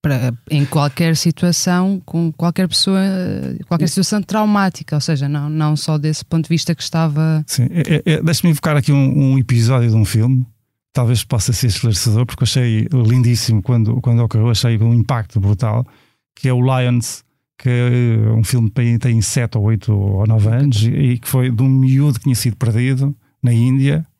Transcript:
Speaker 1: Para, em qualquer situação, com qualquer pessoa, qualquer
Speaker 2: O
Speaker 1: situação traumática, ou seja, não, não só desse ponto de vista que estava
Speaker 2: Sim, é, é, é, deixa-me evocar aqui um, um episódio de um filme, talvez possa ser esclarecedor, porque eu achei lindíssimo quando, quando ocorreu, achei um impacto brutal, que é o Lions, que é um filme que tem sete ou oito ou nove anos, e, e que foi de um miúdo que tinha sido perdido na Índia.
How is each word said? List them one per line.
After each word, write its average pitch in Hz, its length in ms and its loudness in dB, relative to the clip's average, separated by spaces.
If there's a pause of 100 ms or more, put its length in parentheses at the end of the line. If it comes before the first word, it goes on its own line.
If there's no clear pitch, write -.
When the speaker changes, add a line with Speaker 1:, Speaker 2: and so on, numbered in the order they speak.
Speaker 1:
Para, 127 320 -2 (180)
em 143 140 0
qualquer 156 500 0
situação, 180 880 0
com 170 280 -2
qualquer 175 340 -2
pessoa, 190 320 0 (680)
qualquer 175 180 0
Speaker 2:
O - 20 0
Speaker 1:
situação 196 340 -2
traumática, 202 760 -2
ou 139 40 0
seja, 143 280 -2
não, 147 200 -4
não 151 280 0
só 151 200 -2
desse 151 280 -4
ponto 160 180 -2
de - 60 -8
vista 165 260 -2
que - 80 -14
estava 156 640 0
Speaker 2:
Sim, 123 240 0
é, 170 340 0
é, 160 100 2
é, - 60 -4
deixa-me 165 300 0
evocar 151 240 -2
aqui 147 160 0
um, 135 420 2
um 135 60 2
episódio 120 500 2
de 110 60 2
um 110 80 4
filme, 123 420 0 (460)
talvez 120 320 0
possa 117 300 -2
ser 117 140 -2
esclarecedor, 110 580 0
porque - 180 -4
eu - 20 2
achei 113 460 0
lindíssimo 117 720 2
quando, 117 400 0
quando 117 200 2
ocorreu, 113 280 0
achei 117 280 0
um 117 160 2
impacto 113 460 0
brutal, 107 480 0 (480)
que 131 140 -4
é 127 40 0
o 123 80 0
Lions, 123 640 0 (340)
que - 120 -4
é 120 640 2
um 110 100 2
filme 113 260 0
que 117 300 0
tem 113 220 0
sete 113 360 -2
ou 101 60 0
oito 107 300 0
ou 98 340 0
nove 110 220 2
anos, 120 340 2
e, 117 60 2
e 131 280 0
que - 120 -12
foi 127 200 0
de 117 140 -2
um 135 60 2
miúdo 135 500 2
que - 60 -14
tinha 127 100 2
sido 113 220 -4
perdido 131 580 0 (260)
na 120 120 2
Índia. 135 520 2 (140)